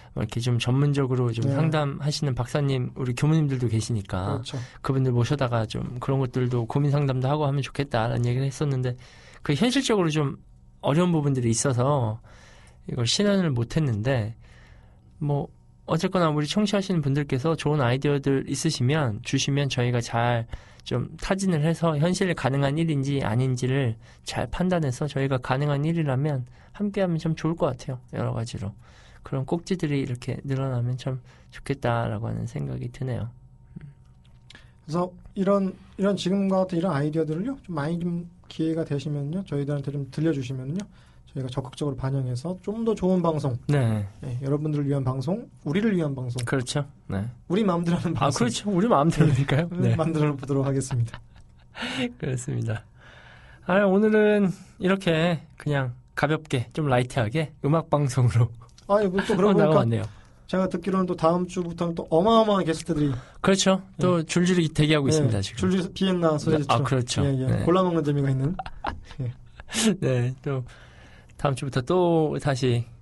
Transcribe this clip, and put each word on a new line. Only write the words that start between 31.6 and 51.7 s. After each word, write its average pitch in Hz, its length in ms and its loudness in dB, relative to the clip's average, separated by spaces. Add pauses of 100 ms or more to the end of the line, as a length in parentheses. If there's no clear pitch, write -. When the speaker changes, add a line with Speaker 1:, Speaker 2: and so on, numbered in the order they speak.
Speaker 1:
하는 113 180 -4
생각이 127 440 -8
드네요. 120 380 -6 (1600)
Speaker 2:
그래서 175 260 -2 (240)
이런, 190 400 2 (240)
이런 196 180 2
지금과 190 440 0
같은 185 180 -2
이런 175 140 0
아이디어들을요, 156 680 -2
좀 175 120 -10
많이 156 260 -2
좀 175 300 -4 (180)
기회가 160 360 -2
되시면요, 147 600 -4
저희들한테 143 480 -4
좀 139 180 -6
들려주시면요, 139 680 -2 (560)
저희가 127 160 -6
적극적으로 143 460 -6
반영해서 135 640 -4
좀 220 240 -6
더 220 80 2
좋은 185 260 2
방송, 151 460 0
Speaker 1:
네. 113 400 2 (160)
Speaker 2:
네, 127 200 -6
여러분들을 147 460 -2
위한 139 160 0
방송, 135 420 -4 (180)
우리를 202 300 2
위한 147 200 0
방송, 123 320 -6
Speaker 1:
그렇죠. 139 400 -2 (200)
네. 98 200 -4 (220)
Speaker 2:
우리 196 160 2
마음대로 175 340 0
하는 160 180 -2
Speaker 1:
아, - 40 -2
Speaker 2:
방송. 139 260 0
Speaker 1:
그렇죠. 208 240 -4
우리 196 180 2
마음대로니까요. 156 840 4
Speaker 2:
네, 151 180 0
Speaker 1:
네. 113 60 4
Speaker 2:
만들어 156 400 2
보도록 139 280 0
하겠습니다. 127 560 -2 (540)